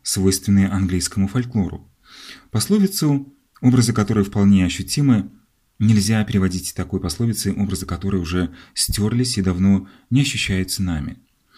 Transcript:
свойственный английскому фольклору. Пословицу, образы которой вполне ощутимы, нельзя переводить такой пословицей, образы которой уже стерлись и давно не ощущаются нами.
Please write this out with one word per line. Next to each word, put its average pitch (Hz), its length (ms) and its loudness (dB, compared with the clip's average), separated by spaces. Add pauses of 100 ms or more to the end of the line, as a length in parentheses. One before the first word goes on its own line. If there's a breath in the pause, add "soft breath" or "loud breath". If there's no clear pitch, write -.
свойственный 98 640 2
английскому 95 600 -2
фольклору. 113 640 -4 (600 loud breath)
Пословицу, 156 840 0 (260)
образы 123 320 4
которой 107 300 2
вполне 98 420 4
ощутимы, 107 640 0 (480)
нельзя 107 460 2
переводить 95 500 -2
такой 92 260 -6
пословицей, 101 540 -4
образы 95 320 -4
которой 98 340 -4
уже 87 360 -4 (180 loud breath)
стерлись 117 640 -2
и 95 60 0
давно 92 440 2 (220 loud breath)
не 131 120 2
ощущаются 101 600 -4
нами. 82 380 -6 (380 loud breath)